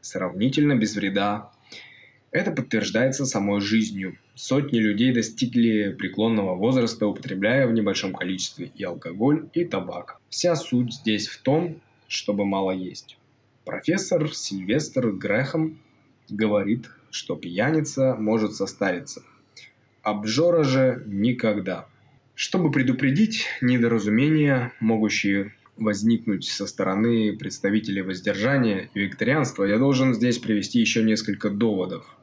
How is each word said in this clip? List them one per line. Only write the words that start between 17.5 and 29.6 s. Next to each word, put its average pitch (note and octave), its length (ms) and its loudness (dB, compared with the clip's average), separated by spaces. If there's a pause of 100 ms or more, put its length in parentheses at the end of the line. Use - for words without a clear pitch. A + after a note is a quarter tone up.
может A2 400 0
состариться, F#2 680 -4 (800)
обжора A#2 640 2
же C3 420 2
никогда. G2+ 800 -2 (480)
Чтобы E3+ 360 0
предупредить C3+ 760 2 (140)
недоразумения, B2 1200 2
могущие G#2 720 2 (240)
возникнуть G#2+ 680 0
со - 200 -6
стороны G#2+ 680 0
представителей G2 640 -2
воздержания G2+ 960 0
и G2+ 60 -2
вегетарианства, A2 640 0